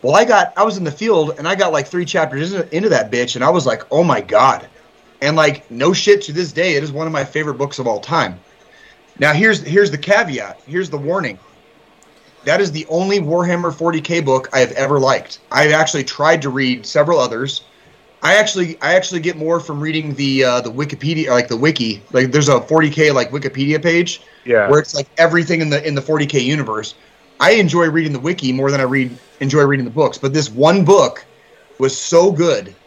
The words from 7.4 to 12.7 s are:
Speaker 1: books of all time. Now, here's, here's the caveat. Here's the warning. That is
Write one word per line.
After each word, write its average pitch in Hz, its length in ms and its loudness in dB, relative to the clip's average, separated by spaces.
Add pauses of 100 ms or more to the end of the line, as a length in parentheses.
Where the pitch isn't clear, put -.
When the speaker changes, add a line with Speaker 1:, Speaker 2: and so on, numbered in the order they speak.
Speaker 1:
books 143 200 -6
of 127 80 -4
all 104 140 -2
time. 120 400 -2 (800)
Now, 147 160 2
here's, 196 260 2
here's 175 300 2
the 143 80 -6
caveat. 147 680 -2
Here's 170 220 -6
the 147 80 -8
warning. 143 420 -6 (1040)
That 170 180 2
is 175 100 -2